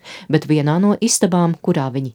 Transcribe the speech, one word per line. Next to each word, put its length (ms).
Bet 240
vienā 320
no 160
istabām, 600
kurā 340
viņi 260